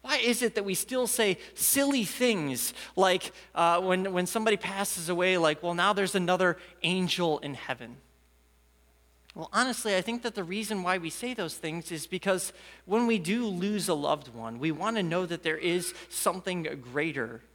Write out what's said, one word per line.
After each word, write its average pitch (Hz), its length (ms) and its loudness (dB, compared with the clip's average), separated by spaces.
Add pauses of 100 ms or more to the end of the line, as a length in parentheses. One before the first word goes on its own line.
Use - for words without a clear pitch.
Why 285 140 0
is 240 260 4
it 226 140 2
that 208 80 2
we 190 120 0
still 254 320 0
say 202 300 2 (180)
silly 277 500 2
things 160 680 0 (220)
like, 185 380 4 (200)
uh, 170 280 4
when, 185 320 0
when 180 140 0
somebody 220 280 2
passes 196 540 -4
away, 180 280 2
like, 151 240 2
"Well, 175 120 -2
now 180 180 4
there's 190 240 0
another 180 400 4 (280)
angel 175 560 0
in 143 140 -8
heaven"? 127 440 -10 (1400)
Well, 160 160 -12
honestly, 226 460 2
I 180 40 2
think 233 200 -4
that 226 140 -6
the 196 100 -4
reason 202 380 -4
why 180 160 2
we 165 100 -6
say 247 240 -6
those 175 220 -4
things 165 360 -6
is 156 160 -6
because 185 460 -2 (320)
when 233 220 2
we 226 120 4
do 214 260 0
lose 196 440 -2
a 170 40 4
loved 143 360 -2
one, 113 280 -10
we 156 140 0
want 196 240 -2
to 202 80 2
know 175 220 0
that 170 180 -6
there 156 140 2
is 175 360 0 (140)
something 180 560 -2 (300)
greater 135 480 -4 (140)